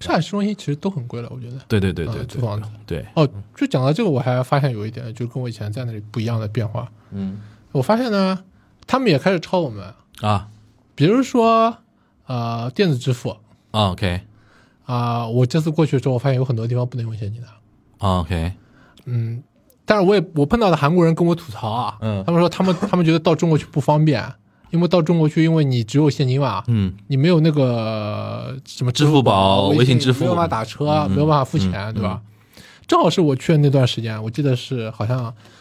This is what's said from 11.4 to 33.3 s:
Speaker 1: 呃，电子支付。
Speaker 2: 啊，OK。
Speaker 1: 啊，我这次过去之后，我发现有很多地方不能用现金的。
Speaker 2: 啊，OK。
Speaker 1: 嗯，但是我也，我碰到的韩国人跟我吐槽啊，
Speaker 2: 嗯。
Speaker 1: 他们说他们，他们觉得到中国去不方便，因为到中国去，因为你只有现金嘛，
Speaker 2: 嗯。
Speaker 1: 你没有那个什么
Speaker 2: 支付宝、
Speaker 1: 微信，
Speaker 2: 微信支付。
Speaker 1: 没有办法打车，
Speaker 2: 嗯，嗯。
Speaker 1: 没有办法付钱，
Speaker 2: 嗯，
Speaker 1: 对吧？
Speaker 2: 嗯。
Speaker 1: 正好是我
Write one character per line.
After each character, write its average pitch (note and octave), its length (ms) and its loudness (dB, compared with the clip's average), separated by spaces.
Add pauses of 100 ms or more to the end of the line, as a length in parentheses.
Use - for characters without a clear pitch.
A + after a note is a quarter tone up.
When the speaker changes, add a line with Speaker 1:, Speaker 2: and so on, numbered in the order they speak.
Speaker 1:
呃， A#2 460 -6
电 G3 180 2
子 C3+ 80 2
支 B2 160 0
付。 A#2+ 160 -8 (420)
Speaker 2:
啊， G#2 200 2
OK。 F2+ 280 -2 (640)
Speaker 1:
啊， A#2+ 420 -4
我 A#2+ 200 2
这 D#3 160 0
次 D#3+ 100 -2
过 D#3 140 2
去 C3+ 120 0
之 C3+ 120 -2
后， B2+ 60 0
我 A#2+ 40 0
发 C#3+ 100 0
现 C3 60 2
有 C3 80 0
很 B2+ 100 -2
多 A2+ 140 -4
地 B2 80 -2
方 B2 100 -2
不 B2 120 -8
能 A#2 80 -6
用 A2+ 100 -8
现 G#2 160 -8
金 A#2 100 -12
的。 - 60 -18 (520)
Speaker 2:
啊， F#2 200 2
OK。 E2+ 320 -2 (580)
Speaker 1:
嗯， A#2 320 -4 (440)
但 G#3+ 120 2
是 F#3+ 80 4
我 G3+ 80 4
也， F#3+ 120 2 (100)
我 C#3+ 100 2
碰 A#3 140 2
到 G#3 100 4
的 E3 60 4
韩 D3 180 2
国 F3 120 4
人 E3 100 4
跟 F3 100 2
我 E3+ 80 4
吐 E3 160 -8
槽 A2 200 -8
啊， G#2 320 -4
Speaker 2:
嗯。 G#2+ 240 -2
Speaker 1:
他 E3+ 60 -2
们 E3+ 100 4
说 F3 80 4
他 - 120 -4
们， F#3 140 2 (140)
他 F3+ 80 0
们 F3 80 2
觉 D#3+ 80 6
得 E3 60 2
到 E3 140 4
中 E3+ 160 0
国 D#3 80 4
去 - 140 -4
不 D#3 80 -2
方 D3+ 240 4
便， C#3 180 2 (500)
因 E3+ 100 0
为 F3 60 2
到 F3 140 4
中 E3 160 2
国 D#3 120 4
去， D3+ 140 2
因 D#3+ 100 4
为 D#3+ 100 4
你 B2+ 180 0
只 A2 160 -2
有 D3+ 120 4
现 C3+ 180 0
金 C3 140 0
嘛， G#2+ 260 -2
Speaker 2:
嗯。 G2+ 260 2 (140)
Speaker 1:
你 C#3+ 80 -2
没 C#3 120 2
有 F3 120 4
那 D#3+ 120 4
个 A2+ 1120 -2
什 - 200 -6
么 B2 60 0
Speaker 2:
支 D3 140 2
付 D3 180 6
宝、 G2 440 6
Speaker 1:
微 - 20 2
信， G2+ 100 4
Speaker 2:
微 B2 60 6
信 B2+ 140 4
支 B2+ 120 2
付。 C#3 140 0
Speaker 1:
没 F3+ 40 2
有 F3+ 60 2
办 E3+ 80 2
法 E3 40 0
打 A2+ 180 -4
车， D3 200 -6
Speaker 2:
嗯， D3+ 220 2
嗯。 - 40 0
Speaker 1:
没 C#3 100 2
有 D3+ 60 2
办 D3+ 100 4
法 C3 80 2
付 - 120 -4
钱， F#2+ 160 0
Speaker 2:
嗯， G#2 200 -8
Speaker 1:
对 G#2+ 80 -4
吧？ G2 200 -4 (340)
Speaker 2:
嗯。 - 60 -20 (260)
Speaker 1:
正 F4+ 140 2
好 F3+ 80 2
是 F3+ 120 0
我 C#3+ 140 2